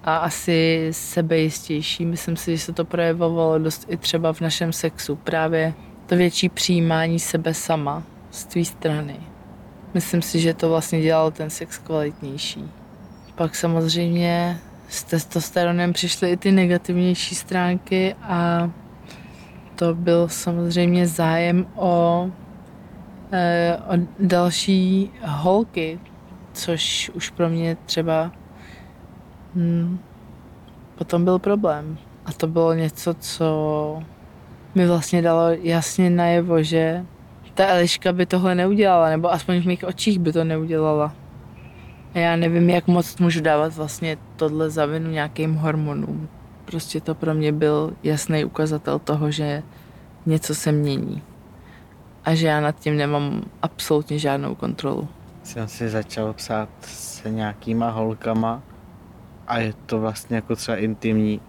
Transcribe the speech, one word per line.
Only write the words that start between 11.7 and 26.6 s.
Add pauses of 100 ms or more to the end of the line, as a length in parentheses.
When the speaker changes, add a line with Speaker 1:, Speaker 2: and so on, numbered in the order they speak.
Speaker 1:
kvalitnější. (680)
Pak
samozřejmě (300)
s
testosteronem
přišly
i
ty
negativnější
stránky
a (1040)
to
byl
samozřejmě
zájem
o, (1040)
eh, (120)
o (120)
další (120)
holky, (580)
což